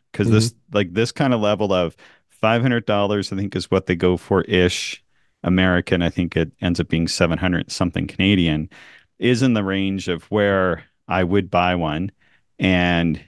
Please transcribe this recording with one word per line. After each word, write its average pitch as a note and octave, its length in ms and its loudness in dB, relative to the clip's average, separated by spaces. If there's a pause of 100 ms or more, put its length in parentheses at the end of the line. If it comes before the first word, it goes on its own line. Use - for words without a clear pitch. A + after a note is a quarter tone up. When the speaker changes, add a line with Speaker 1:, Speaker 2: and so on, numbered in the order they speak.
(140)
Speaker 1:
'cause G#2 160 0
this, A2 240 4
Speaker 2:
Mm-hmm. - 240 -6
Speaker 1:
like, F#2 160 -2
this A2+ 180 0
kinda B2+ 260 0
level G#2 360 0
of F2 220 0 (340)
five A2+ 320 0
hundred A#2+ 240 0
dollars, G2+ 480 0
I - 40 -6
think, G2 180 -6
is F#2 160 -4
what F#2+ 160 0
they F#2 80 0
go F2+ 220 2
for F#2+ 260 0
ish. - 600 0 (400)
American, F#2 580 2
I E2+ 80 0
think F2 280 -4
it E2 140 -2 (100)
ends F2 180 -2
up E2 100 -4
being E2 180 0
seven E2 300 0
hundred F2+ 340 -2
something F2 360 -4
Canadian, F2 600 0 (500)
is A#2 240 0
in B2+ 100 2
the G#2 100 0
range F#2+ 440 -4
of E2+ 180 -4
where F#2+ 580 0 (240)
I F#2 160 0
would F#2 280 0
buy F2+ 240 2
one. F2 360 -4 (480)
And F2 680 2